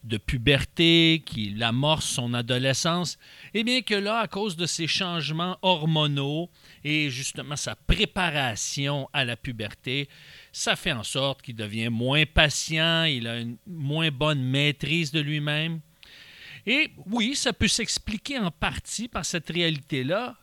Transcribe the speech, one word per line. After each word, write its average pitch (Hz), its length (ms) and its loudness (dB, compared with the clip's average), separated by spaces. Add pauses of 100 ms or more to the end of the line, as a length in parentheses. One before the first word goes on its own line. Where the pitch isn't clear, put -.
de 107 140 -4
puberté, 160 1080 4
qu'il 104 340 -4
amorce 131 460 2
son 120 260 -2
adolescence, 131 880 0 (340)
eh 226 100 0
bien 247 200 2
que - 100 -2
là, 202 240 0
à 220 100 0
cause 196 280 -4
de 170 100 -4
ces 160 220 -2
changements 170 720 -2
hormonaux 151 880 2 (340)
et 151 280 0
justement 131 440 -8
sa 117 200 -6
préparation 143 1400 0
à 139 120 0
la 120 100 -4
puberté, 123 760 -6 (420)
ça - 240 -2
fait 165 180 -2
en 110 100 -4
sorte 139 400 -2
qu'il 120 120 -12
devient 110 340 -2
moins 127 360 2
patient, 160 760 2
il 127 240 0
a 117 100 -4
une 117 200 -6 (100)
moins 160 420 0
bonne 147 320 0
maîtrise 143 680 0
de 160 80 0
lui-même. 151 640 -2 (840)
Et 277 240 2 (160)
oui, 226 300 0
ça 254 180 0
peut 220 140 2
s'expliquer 226 720 -2
en 190 100 0
partie - 580 -4
par 196 160 -6
cette 170 280 -4
réalité-là 165 920 -2